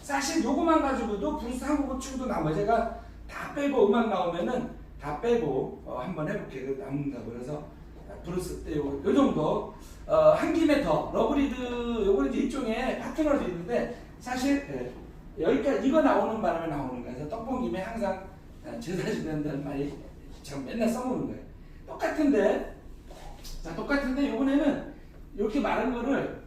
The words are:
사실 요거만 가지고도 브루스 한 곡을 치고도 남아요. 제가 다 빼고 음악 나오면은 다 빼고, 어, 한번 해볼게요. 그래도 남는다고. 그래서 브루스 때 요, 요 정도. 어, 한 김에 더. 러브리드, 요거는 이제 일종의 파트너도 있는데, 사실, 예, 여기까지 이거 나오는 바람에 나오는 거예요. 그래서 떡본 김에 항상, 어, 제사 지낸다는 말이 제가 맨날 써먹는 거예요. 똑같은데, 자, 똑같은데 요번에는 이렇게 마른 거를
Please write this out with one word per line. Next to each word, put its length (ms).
사실 440
요거만 360
가지고도 580
브루스 260
한 200
곡을 140
치고도 280
남아요. 280
제가 440
다 240
빼고 360
음악 180
나오면은 640
다 180
빼고, 680
어, 160
한번 280
해볼게요. 380
그래도 180
남는다고. 460
그래서 300
브루스 400
때 140
요, 260
요 100
정도. 600
어, 100
한 220
김에 280
더. 320
러브리드, 920
요거는 260
이제 120
일종의 560
파트너도 440
있는데, 580
사실, 460
예, 60
여기까지 440
이거 140
나오는 400
바람에 260
나오는 360
거예요. 120
그래서 140
떡본 340
김에 180
항상, 440
어, 140
제사 300
지낸다는 540
말이 300
제가 180
맨날 280
써먹는 380
거예요. 140
똑같은데, 920
자, 120
똑같은데 580
요번에는 600
이렇게 240
마른 340
거를 540